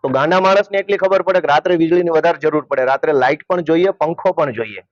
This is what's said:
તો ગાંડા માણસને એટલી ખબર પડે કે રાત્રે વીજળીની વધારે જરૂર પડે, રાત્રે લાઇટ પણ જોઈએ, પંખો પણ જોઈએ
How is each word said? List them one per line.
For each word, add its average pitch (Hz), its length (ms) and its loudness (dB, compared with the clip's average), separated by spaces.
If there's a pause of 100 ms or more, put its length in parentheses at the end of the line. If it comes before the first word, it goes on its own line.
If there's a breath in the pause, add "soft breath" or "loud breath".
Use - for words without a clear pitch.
તો 139 60 -4
ગાંડા 160 320 2
માણસને 196 380 2
એટલી 196 220 -2
ખબર 190 220 2
પડે 180 180 0
કે - 120 -2
રાત્રે 180 240 2
વીજળીની 170 380 0
વધારે 156 240 0
જરૂર 151 260 -2
પડે, 135 200 -2
રાત્રે 139 300 0
લાઇટ 135 320 0
પણ 175 220 -2
જોઈએ, 175 260 2
પંખો 170 380 -2
પણ 147 200 -2
જોઈએ 107 380 -10